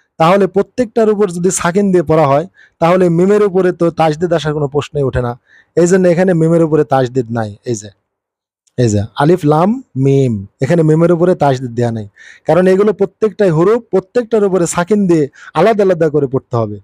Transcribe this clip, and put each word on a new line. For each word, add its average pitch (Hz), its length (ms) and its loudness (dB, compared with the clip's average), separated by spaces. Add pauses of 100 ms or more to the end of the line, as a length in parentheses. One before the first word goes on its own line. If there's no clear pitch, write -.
(180)
তাহলে 190 300 2
প্রত্যেকটার 214 640 -2
উপর 208 200 0
যদি 175 220 -4
সাকিন 190 400 -2
দিয়ে 175 120 2
পড়া 156 240 2
হয়, 143 200 0 (320)
তাহলে 180 300 2
মিমের 190 340 2
উপরে 185 280 0
তো 170 180 -2
তাসদিদ 160 440 -2
আসার 151 200 -2
কোনো 147 140 -4
প্রশ্নই 143 360 -4
ওঠে 127 180 -2
না। 120 180 -8 (360)
এই 170 120 4
জন্য 185 200 2
এখানে 180 260 2
মিমের 165 300 2
উপরে 151 200 2
তাসদিদ 127 480 -2
নাই। 110 240 -6 (100)
এই 123 100 -4
যে, 101 140 -14 (880)
এই 120 120 0
যে 104 120 0 (140)
আলিফ 170 300 2
লাম 180 380 0 (120)
মিম, 131 500 0 (160)
এখানে 160 220 0
মিমের 160 280 2
উপরে 180 240 0
তাসদিদ 135 400 -2
দেয়া 117 160 -2
নাই, 110 160 -10 (380)
কারণ 175 220 2
এগুলো 196 260 2
প্রত্যেকটাই 196 560 -2
হুরুফ, 190 420 0
প্রত্যেকটার 214 520 -2
উপরে 185 240 0
সাকিন 196 400 -2
দিয়ে 156 200 2 (260)
আলাদা 208 300 2
আলাদা 170 260 0
করে 143 180 0
পড়তে 123 300 -4
হবে। 104 260 -4